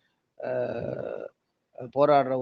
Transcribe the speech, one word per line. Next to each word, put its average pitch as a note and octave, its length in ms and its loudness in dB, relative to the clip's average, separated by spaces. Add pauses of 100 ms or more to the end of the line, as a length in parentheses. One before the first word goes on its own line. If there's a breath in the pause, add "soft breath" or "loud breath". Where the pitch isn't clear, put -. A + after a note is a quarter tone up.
(440)
அ, B2+ 60 -6 (1300)
போராடுற C3 640 4